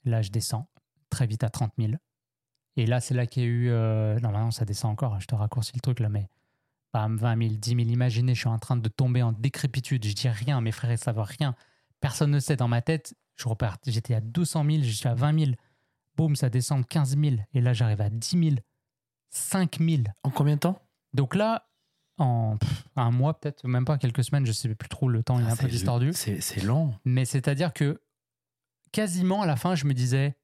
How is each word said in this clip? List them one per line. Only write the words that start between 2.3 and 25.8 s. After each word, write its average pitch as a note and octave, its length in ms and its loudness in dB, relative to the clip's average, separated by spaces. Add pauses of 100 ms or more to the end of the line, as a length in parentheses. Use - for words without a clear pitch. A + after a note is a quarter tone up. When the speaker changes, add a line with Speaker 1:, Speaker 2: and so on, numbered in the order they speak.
Speaker 1:
Et A#2 80 2
là, B2 140 2
c'est B2+ 140 -4
là B2 120 0
qu'il B2+ 180 -2
y - 20 0
a A#2+ 40 0
eu, A#2+ 200 2
euh, A2 500 2
non, A#2 120 -2
là, G#2 100 -2
non, A2+ 100 0
ça A2 140 -2
descend G2+ 260 -2
encore. A2 300 -2
Je - 60 -12
te A#2+ 80 -2
raccourcis G#2+ 400 -2
le A#2+ 60 -4
truc, B2 200 -2
là, G#2+ 80 0
mais G#2 200 -2 (640)
bam, A2 220 0
vingt A2+ 220 0
mille, A2 220 0
dix A2+ 160 -2
mille. A#2 140 0
Imaginez, B2 460 2
je - 40 -6
suis A#2+ 100 -2
en A2+ 100 -2
train B2 160 -2
de A2 140 -2
tomber B2+ 320 0
en A#2 100 2
décrépitude. B2 760 -2
Je G2+ 80 0
dis B2+ 140 -2
rien, A#2+ 320 0
mes A2 140 0
frères, A#2+ 180 -4
ils A#2 60 0
savent A2+ 220 -2
rien. B2 360 -2 (460)
Personne C#3+ 300 2
ne C#3+ 80 4
sait. C3+ 180 0
Dans B2 100 2
ma A#2+ 140 2
tête, - 340 -4 (220)
je - 100 -6
repars. G#2+ 300 -2 (100)
J'étais A2+ 260 -2
à A2 60 2
deux A#2 260 -2
cent D3+ 200 0
mille, D3+ 180 2
je A#2 80 0
suis G#2+ 160 -2
à A#2+ 80 2
vingt C#3+ 160 2
mille. D3 240 2 (600)
Boum, D3+ 180 4
ça B2+ 140 0
descend B2+ 360 0
quinze C#3 300 0
mille. C#3 380 2
Et C3 80 4
là, B2 100 4
j'arrive G#2+ 300 2
à G2+ 80 2
dix A2+ 260 -4
mille, D#3 240 4 (680)
cinq - 500 -2
mille. D3+ 340 2 (100)
Speaker 2:
En C#3 80 0
combien D3 240 2
de C#3+ 60 -2
temps ? F#3 200 0 (320)
Speaker 1:
Donc C3+ 220 0
là, A3 340 0 (480)
en, A#2 400 2
pff, - 260 -2 (120)
un A#2+ 160 2
mois, C3+ 280 2
peut-être, C#3+ 280 -8
même B2 180 0
pas D3+ 120 0
quelques B2 260 0
semaines, C#3 220 0
je A2+ 60 0
sais A2 240 -4
plus - 140 -14
trop, B2+ 200 -2
le A2+ 140 2
temps, B2 160 0
il A#2 60 2
est A2+ 40 0
Speaker 2:
Ah, A#2+ 40 0
Speaker 1:
un - 20 0
peu C3+ 80 -2
Speaker 2:
c'est C3 60 0
Speaker 1:
distordu. A#2+ 440 0